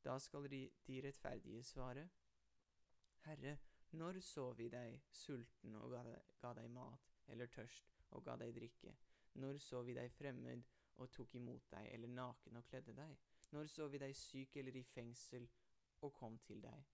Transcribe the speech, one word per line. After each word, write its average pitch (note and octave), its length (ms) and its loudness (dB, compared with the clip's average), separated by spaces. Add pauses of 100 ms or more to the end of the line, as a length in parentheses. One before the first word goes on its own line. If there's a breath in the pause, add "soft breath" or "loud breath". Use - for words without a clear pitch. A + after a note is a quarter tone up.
Da C3 140 8
skal C#3+ 320 0
de, C3+ 100 2 (260)
de C3 160 2
rettferdige - 600 0
svare: B2+ 460 0 (1160)
«Herre, D3 320 2 (360 loud breath)
når F3 280 4
så C3 320 4
vi A#2 160 2
deg A#2+ 320 0 (100)
sulten - 680 -2
og A#2+ 180 0
ga A#2+ 100 0
deg, - 280 -6 (100)
ga A#2+ 120 0
deg A#2 160 -2
mat, B2+ 420 -6 (140)
eller A#2+ 200 0
tørst - 480 -8 (160 soft breath)
og - 140 -4
ga B2 120 2
deg A#2+ 180 0
drikke? - 380 -6 (420 soft breath)
Når C3+ 240 2
så B2+ 240 2
vi B2 120 4
deg B2 180 2
fremmed B2 500 0 (340 loud breath)
og B2+ 160 -4
tok A#2+ 220 -4
imot A#2+ 360 -2
deg, G#2 220 -2
eller A#2 160 0
naken B2 480 -2
og A#2+ 120 -6
kledde C3 280 -4
deg? C#3+ 200 -6 (360 loud breath)
Når D3+ 180 2
så D3+ 180 2
vi C#3 140 2
deg C3+ 140 2
syk - 400 -2
eller C3 200 2
i B2+ 80 0
fengsel A#2+ 640 -2 (540 soft breath)
og C#3+ 120 4
kom A2+ 240 -2
til G#2 240 -4
deg?» C3+ 320 -6